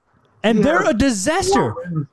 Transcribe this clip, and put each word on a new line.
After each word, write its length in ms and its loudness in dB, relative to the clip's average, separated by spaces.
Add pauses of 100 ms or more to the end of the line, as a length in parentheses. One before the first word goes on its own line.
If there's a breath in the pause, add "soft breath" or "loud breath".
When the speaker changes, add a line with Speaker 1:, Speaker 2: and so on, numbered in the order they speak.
(440)
Speaker 1:
And 140 2
Speaker 2:
He 60 4
Speaker 1:
they're 180 2
Speaker 2:
has 80 0
Speaker 1:
a 40 2
disaster. 760 0
Speaker 2:
four 180 -10
wins 220 -6